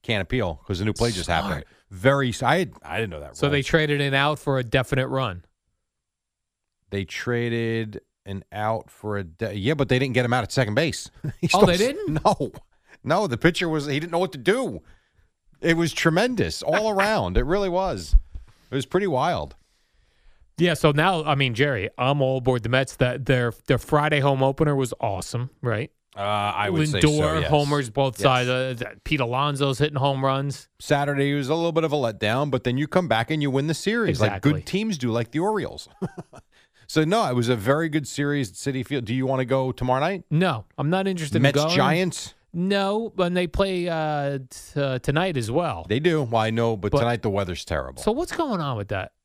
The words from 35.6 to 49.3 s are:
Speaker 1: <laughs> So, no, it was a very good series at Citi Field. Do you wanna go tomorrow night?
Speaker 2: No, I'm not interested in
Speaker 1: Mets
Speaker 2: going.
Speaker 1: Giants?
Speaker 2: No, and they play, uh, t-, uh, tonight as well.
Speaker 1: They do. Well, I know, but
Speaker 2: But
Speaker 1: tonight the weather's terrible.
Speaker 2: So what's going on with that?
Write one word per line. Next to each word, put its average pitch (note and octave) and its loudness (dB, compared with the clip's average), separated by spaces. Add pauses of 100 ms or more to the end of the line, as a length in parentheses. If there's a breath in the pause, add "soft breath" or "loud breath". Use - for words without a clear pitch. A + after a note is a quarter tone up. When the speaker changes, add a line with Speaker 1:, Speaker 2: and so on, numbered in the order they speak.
Speaker 1:
<laughs> F#3 -6 (840 soft breath)
So, D#3 2
no, G3 2
it B2+ -2
was A#2+ 2
a B2+ 4
very C#3+ 2
good D3 -2
series C#3+ -2
at F2+ -18
Citi C3 -4
Field. C3 -4
Do G#2+ -4
you C3 0
wanna C3 0
go C3 0
tomorrow B2+ 0
night? F3 -2
Speaker 2:
No, D3+ 0 (140)
I'm C#3+ -2
not F#3+ 0
interested E3 -4
in A#2 4
Speaker 1:
Mets C#3 4
Speaker 2:
going. E3 0
Speaker 1:
Giants? D#3 0 (200)
Speaker 2:
No, G3 0
and F3 2
they F3+ 2
play, F3+ 0
uh, D3 -2 (100)
t-, - -10
uh, C3 0
tonight D#3+ 0
as A#2 -2
well. B2 -2
Speaker 1:
They A2+ 2
do. D#3 2
Well, A2+ 2
I A2 2
know, A2+ 2
but G2 -2
Speaker 2:
But C#3 4
Speaker 1:
tonight A#2 0
the A2+ 0
weather's G2 -2
terrible. C2 -6
Speaker 2:
So G#3+ 2
what's E4+ -4
going B3 -2
on C3+ -4
with G2+ -8
that? F#2+ -6 (140)